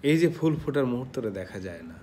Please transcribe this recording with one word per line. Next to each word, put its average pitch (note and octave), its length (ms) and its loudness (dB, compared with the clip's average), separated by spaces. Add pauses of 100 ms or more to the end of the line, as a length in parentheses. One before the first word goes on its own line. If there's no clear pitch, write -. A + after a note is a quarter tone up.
(100)
এই D#3+ 120 8
যে E3+ 140 6
ফুল D#3+ 260 2
ফোটার C#3 300 2
মুহূর্তটা B2 380 -4 (100)
দেখা F#2 260 -10
যায় E2+ 240 -12
না E2+ 120 -16